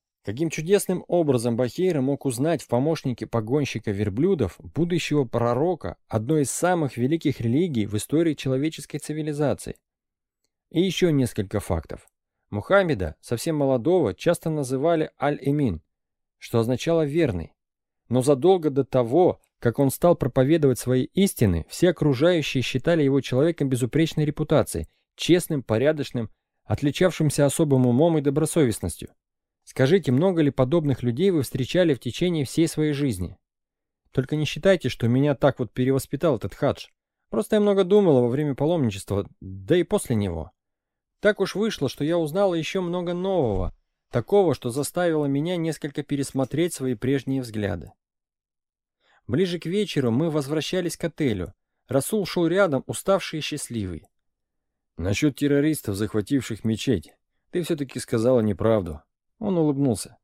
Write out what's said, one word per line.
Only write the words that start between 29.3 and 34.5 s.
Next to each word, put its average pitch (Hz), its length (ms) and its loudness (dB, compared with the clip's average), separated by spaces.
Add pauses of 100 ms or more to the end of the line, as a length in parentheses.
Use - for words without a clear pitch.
Скажите, 139 480 2
много 165 300 2
ли 143 80 2
подобных 135 540 0
людей 127 260 0
вы 156 140 2
встречали 151 500 0
в 123 60 -6
течение 160 440 -2
всей 160 240 0
своей 151 260 -2
жизни? 110 440 -4 (760)
Только 131 240 -2
не 151 100 0
считайте, 165 440 2